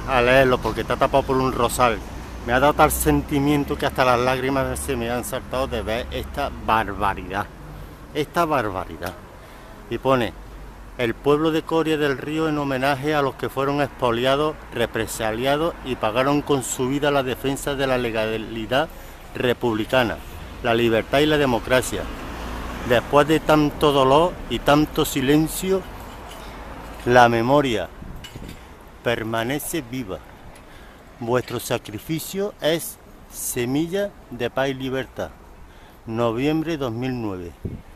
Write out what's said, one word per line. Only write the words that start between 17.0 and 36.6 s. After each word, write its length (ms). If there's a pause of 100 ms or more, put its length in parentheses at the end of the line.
la 140
defensa 500
de 140
la 100
legalidad 920 (440)
republicana, 840 (460)
la 120
libertad 440
y 60
la 120
democracia. 680 (840)
Después 400
de 120
tanto 520
dolor 420 (180)
y 80
tanto 440
silencio, 760 (1200)
la 220
memoria 640 (1120)
permanece 760
viva. 380 (960)
Vuestro 440
sacrificio 960
es 380 (340)
semilla 800 (220)
de 180
paz 200
y 40
libertad". 560 (800)
Noviembre 680